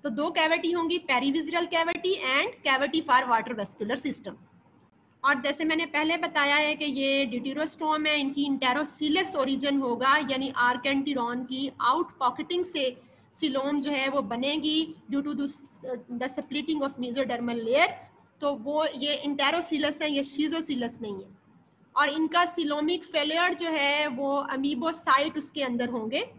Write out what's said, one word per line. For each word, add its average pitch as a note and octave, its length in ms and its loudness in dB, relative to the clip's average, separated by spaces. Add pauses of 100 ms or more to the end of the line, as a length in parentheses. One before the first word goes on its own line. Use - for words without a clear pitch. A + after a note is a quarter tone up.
तो C#4+ 60 -2
दो D4 220 -2
cavity E4 400 2
होंगी, E4+ 260 0
perivisceral D4+ 680 0
cavity E4+ 600 0
and C#4+ 240 2 (180)
cavity C#4 420 2
for B3+ 240 4
water A3 260 -2
vascular A3 480 -6
system। - 260 -8 (920)
और C#4 160 4
जैसे C#4+ 220 -2
मैंने D#4+ 220 2
पहले D#4 320 0
बताया D#4 380 2
है D4+ 200 2
कि D4+ 100 -4
ये C4+ 420 2
deuterostome D4+ 800 -2
है, D4+ 120 2
इनकी C#4+ 260 0
enterocoelous D4 920 0
origin C#4 460 0
होगा, C4 360 2
यानी C4+ 360 -2 (100)
archenteron B3+ 840 0
की C4 260 -6 (100)
आउटपॉकेटिंग C4+ 840 0
से C4 360 -4 (380)
सिलोम C#4 420 0
जो C#4 100 -2
है C4+ 180 0
वो C#4 120 0
बनेगी D4+ 760 -2 (160)
due C#4 120 0
to D4 100 -4
the, C#4 160 -2 (640)
the A#3+ 160 -4
splitting D4 520 -4
of C4+ 180 -2
mesodermal A#3+ 560 -2
layer। A#3+ 320 4 (540)
तो C#4+ 140 0
वो D4 300 0
ये D4 420 -2
enterocoelus D4 720 0
है, D4+ 100 0
ये C#4 120 0
schizocoelus C#4 760 -2
नहीं G#3 140 -6
है। G3 140 -12 (680)
और C#4+ 140 4
इनका E4 460 2
coelomic D4+ 440 0
failure E4 540 0
जो F4 160 -4
है D4 380 2
वो C#4 480 -2
amoebocyte D4 840 2
उसके D4 260 -6
अंदर A#3+ 260 -2
होंगे। A#3+ 500 -4